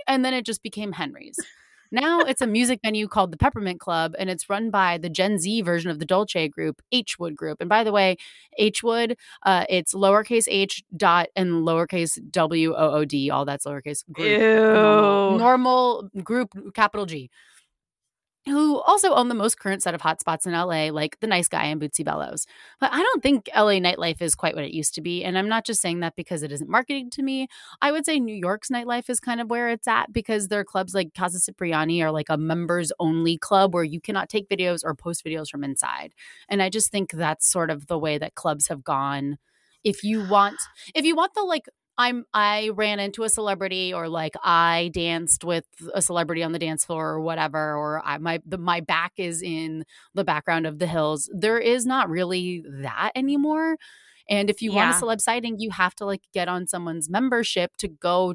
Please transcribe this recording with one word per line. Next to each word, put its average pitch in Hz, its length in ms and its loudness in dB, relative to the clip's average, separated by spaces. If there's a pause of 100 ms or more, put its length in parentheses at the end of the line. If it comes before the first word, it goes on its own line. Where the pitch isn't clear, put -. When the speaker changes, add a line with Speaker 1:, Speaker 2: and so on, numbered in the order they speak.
Speaker 1:
and 262 180 2
then 262 120 0
it 240 100 -2
just 226 160 -6
became 208 300 -8
Henry's. - 480 -10 (540)
Now 311 280 2
it's 254 200 0
a 247 60 2
music 240 340 2
venue 214 280 0
called 185 240 2
the - 40 -12
Peppermint 202 440 0
Club, 165 360 0
and 190 120 -2
it's 180 200 -6
run 214 220 -2
by 185 260 4
the 170 120 -6
Gen 190 280 2
Z 208 260 0
version 175 280 0
of 156 80 -6
the 165 60 -6
Dolce 185 420 0
group, 156 340 -6 (120)
H 247 260 -2
Wood 170 160 -8
Group. 156 240 -8
And 175 80 -6
by 214 160 4
the 220 80 0
way, 190 240 4 (420)
H 214 240 0
Wood, 233 360 0 (260)
uh, 185 240 4
it's 180 260 0
lowercase 208 540 4
h 196 380 -2 (100)
dot 175 400 4
and 170 320 2
lowercase 165 500 0 (140)
W 160 460 2
O 156 160 4
O 151 100 2
D, 139 260 0
all 143 140 0
that's 139 220 -6
lowercase 143 440 -8
group. 170 200 -2
Speaker 2:
Ew. 220 440 6
Speaker 1:
Normal, 208 640 6
normal 247 720 4 (140)
group, 233 300 -2 (200)
capital 208 320 0
G. 147 240 -10 (1200)
Who 294 340 4
also 392 320 4
own 247 160 4
the 240 60 -2
most 220 240 -2
current 196 240 -4
set 175 100 -2
of 170 80 -6
hotspots 160 460 -2
in 170 80 -2
L 175 180 -2
A, 156 160 0
like 151 300 -4
The 220 80 -4
Nice 180 200 2
Guy - 180 -2
and 151 140 -4
Bootsy 147 240 -4
Bellows. 147 440 -4 (320)
But - 120 0
I 262 120 -2
don't 480 180 0
think 269 320 2
L 214 160 6
A 196 100 4
nightlife 170 400 0
is 165 140 0
quite - 220 -2
what 147 80 -4
it - 100 -8
used 156 220 -4
to 165 60 -10
be, 175 220 -6
and 185 140 -2
I'm 196 100 0
not 226 160 0
just 220 160 -2
saying 175 200 -2
that 165 160 -4
because 165 260 -8
it 147 100 -8
isn't 147 160 -8
marketing 247 440 -2
to - 100 -6
me. 269 260 -2 (360)
I 285 80 4
would 311 120 0
say 311 160 0
New 220 160 -4
York's 190 340 -4
nightlife 240 420 -4
is 233 80 -2
kind 233 220 -4
of 226 100 -6
where 240 180 0
it's 233 180 -4
at 220 240 0
because 214 360 -2
their 208 160 0
clubs 185 320 -4
like 180 180 -2
Casa 180 260 -4
Cipriani 165 600 0
are, 160 100 2
like, 156 180 -2
a 156 80 0
members-only 165 1000 0
club 190 380 4
where 170 80 2
you 160 180 -6
cannot 190 260 -4
take 202 220 -4
videos 180 340 0
or 156 120 -4
post - 280 -8
videos 156 240 -6
from 143 160 -8
inside. 135 520 -4 (340)
And 202 140 2
I 190 60 0
just 214 220 -2
think 196 200 -2
that's 160 360 -2
sort 165 220 0
of 147 160 -4
the 165 140 -2
way 151 180 -2
that 151 160 -8
clubs 151 360 -2
have 139 140 -8
gone. 139 540 -4 (460)
If 202 200 -2
you 208 240 -2
want, 202 300 4 (380)
if 302 100 0
you 330 100 2
want 349 200 0
the, 415 80 -2
like, 349 240 -2 (300)
I'm, 247 360 0
I 214 360 2
ran 208 300 0
into 202 240 -4
a 220 60 -2
celebrity 185 640 -2
or, 170 160 -4
like, 160 240 -4 (100)
I 170 500 4
danced 170 500 -2
with 170 220 -2 (280)
a 190 80 -2
celebrity 170 400 -2
on 165 100 -2
the 170 60 -4
dance 160 280 -2
floor 160 240 -4
or 156 120 -4
whatever, 156 540 -2
or 151 280 -4
I, 147 140 -4
my, 165 260 -4
the, 165 140 -8
my 170 220 0
back 165 380 -2
is 170 260 -6
in 160 400 -6 (320)
the 196 80 0
background 160 420 0
of 151 140 -6
The 175 80 0
Hills. 156 440 -2
There 214 280 2
is 233 260 2
not 254 240 0
really 180 540 -2 (180)
that 143 320 -4
anymore. 302 640 0 (500)
And 202 220 0
if 208 140 -2
you 220 80 -2
want 196 180 4
a 170 40 4
Speaker 2:
Yeah. - 80 0
Speaker 1:
celeb 226 200 0
sighting, 226 380 -2
you 220 120 -4
have 180 240 0
to, 208 100 -8
like, 196 160 -4 (120)
get 180 140 -2
on 180 180 -2
someone's 165 420 -6
membership 233 720 0
to 208 120 -4
go 180 460 2